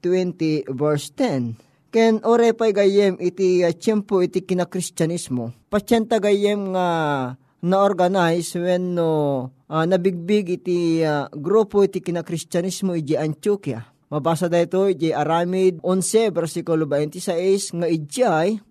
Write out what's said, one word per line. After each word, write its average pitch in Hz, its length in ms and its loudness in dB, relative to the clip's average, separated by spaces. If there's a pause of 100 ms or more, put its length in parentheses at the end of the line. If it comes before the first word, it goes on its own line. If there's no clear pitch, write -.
twenty 175 640 -2
verse 147 480 -2
ten. 131 400 -2 (320)
Ken 226 400 2
orepay 226 480 2
gayem 196 480 4
iti, 180 400 2
uh, 170 80 2
tiyempo 208 480 0
iti 180 240 0
kinakristyanismo. 170 1120 -4 (160)
Pasyenta 226 480 0
gayem 202 560 0
nga 180 140 0 (760)
na-organize 180 960 2
when 180 400 0
no, 147 480 0 (240)
uh, 160 160 0
nabigbig 180 720 0
iti, 170 480 0
uh, 147 240 -2
grupo 202 560 2
iti 196 160 -4
kinakristyanismo 175 960 -4
iti 151 160 -2
Antioquia. 151 720 -4 (240)
Mabasa 165 400 0
da 170 80 2
ito 180 320 0
iti 160 240 0
Aramid 175 640 0
onse, 190 560 0
bersikulo 165 480 -2
twenty-six, 170 880 -2
nga 170 160 -2
ijay 170 720 0 (120)